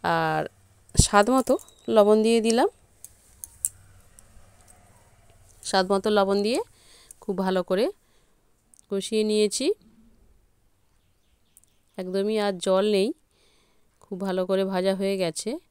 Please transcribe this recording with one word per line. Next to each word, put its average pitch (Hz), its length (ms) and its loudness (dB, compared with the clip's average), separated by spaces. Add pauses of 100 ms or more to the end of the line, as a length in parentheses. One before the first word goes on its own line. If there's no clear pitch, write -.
আর 160 400 -2 (520)
স্বাদ 208 340 6
মতো 262 280 0 (300)
লবণ 214 360 4
দিয়ে 226 180 2
দিলাম, 226 260 2 (3000)
স্বাদ 190 280 0
মতো 196 180 0
লবণ 202 320 2
দিয়ে 233 180 -2 (600)
খুব 190 180 -8
ভালো 185 260 -2
করে 220 280 -2 (960)
কষিয়ে 214 340 -4
নিয়েছি, 214 500 0 (2250)
একদমই 196 420 -2
আর 202 180 -2
জল 190 340 0
নেই, 202 220 0 (840)
খুব 185 220 -12
ভালো 185 240 -2
করে 190 200 0
ভাজা 190 300 -2
হয়ে 196 220 -2
গেছে। 190 420 -6 (120)